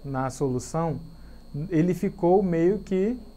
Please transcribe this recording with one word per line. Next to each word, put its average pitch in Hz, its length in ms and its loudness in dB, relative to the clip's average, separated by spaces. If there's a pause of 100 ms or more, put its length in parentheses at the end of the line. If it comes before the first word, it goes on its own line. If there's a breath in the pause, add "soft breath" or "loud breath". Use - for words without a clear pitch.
na 135 240 -2
solução, 139 720 -2 (680 loud breath)
ele 170 240 4
ficou 185 480 2
meio 175 380 2
que 202 380 0 (180)